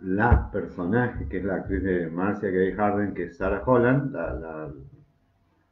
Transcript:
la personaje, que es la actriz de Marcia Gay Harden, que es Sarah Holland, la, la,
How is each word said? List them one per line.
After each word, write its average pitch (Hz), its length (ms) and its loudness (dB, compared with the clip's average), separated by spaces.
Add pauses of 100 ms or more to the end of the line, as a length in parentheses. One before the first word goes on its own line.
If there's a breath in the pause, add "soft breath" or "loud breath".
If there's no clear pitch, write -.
la 101 500 4
personaje, 90 760 -2
que 95 100 -4
es 87 60 -4
la 95 120 -2
actriz 95 280 -4
de 90 260 0
Marcia 98 400 -2
Gay 92 240 2
Harden, 101 400 0
que 87 120 -4
es - 120 -12
Sarah 98 280 -2
Holland, 127 460 4
la, 82 220 -6
la, 78 380 -8 (1000)